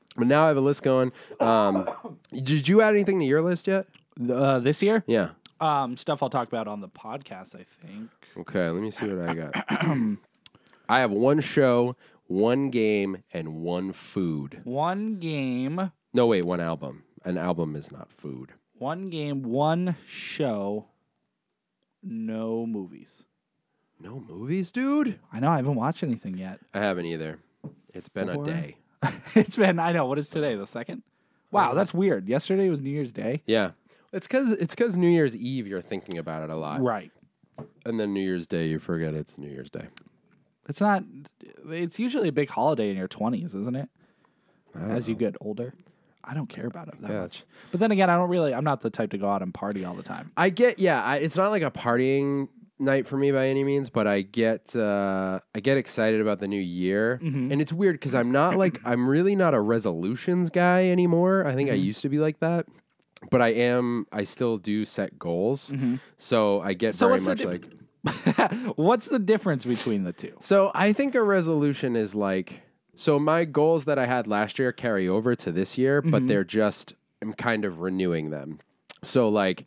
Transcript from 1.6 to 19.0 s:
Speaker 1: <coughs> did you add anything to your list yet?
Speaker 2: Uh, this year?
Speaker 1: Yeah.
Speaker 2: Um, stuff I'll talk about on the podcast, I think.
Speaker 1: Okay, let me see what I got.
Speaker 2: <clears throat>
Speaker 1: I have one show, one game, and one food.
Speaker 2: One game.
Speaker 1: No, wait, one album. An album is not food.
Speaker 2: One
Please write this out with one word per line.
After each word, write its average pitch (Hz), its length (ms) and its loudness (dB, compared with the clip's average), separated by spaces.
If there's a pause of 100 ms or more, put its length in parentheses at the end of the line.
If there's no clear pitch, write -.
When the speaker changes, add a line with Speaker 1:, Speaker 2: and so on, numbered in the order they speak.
Speaker 1:
<coughs> - 220 -20
did 135 340 0
you 202 140 8
add 214 140 4
anything 196 240 2
to 156 60 0
your 143 180 2
list 175 240 -2
yet? 190 180 0 (420)
Speaker 2:
Uh, 131 320 2
this 135 220 0
year? 208 240 2
Speaker 1:
Yeah. 104 240 2 (320)
Speaker 2:
Um, 139 360 0
stuff - 240 -4
I'll 135 80 0
talk 123 180 -2
about 110 200 -4
on 104 140 -8
the 95 80 -14
podcast, 110 640 -14
I 180 80 -20 (220)
think. 208 240 -16 (280)
Speaker 1:
Okay, 87 320 -2
let 87 120 -2
me 107 100 -6
see 107 160 -6
what 90 220 -2
I 85 40 -4
got. 80 200 -6 (160)
Speaker 2:
<clears throat> 135 480 0 (720)
Speaker 1:
I 120 100 4
have 123 120 2
one 127 280 4
show, 123 560 2 (320)
one 120 420 2
game, 104 540 0 (100)
and 80 280 -8
one 90 320 -4
food. 78 720 -4
Speaker 2:
One 180 500 -4
game. 151 760 -4 (220)
Speaker 1:
No, 123 140 4
wait, 98 180 2
one 90 140 0
album. 73 440 -6 (200)
An 90 140 -2
album 82 380 -2
is 73 160 -14
not 69 200 -20
food. 65 420 -16 (240)
Speaker 2:
One 165 320 -8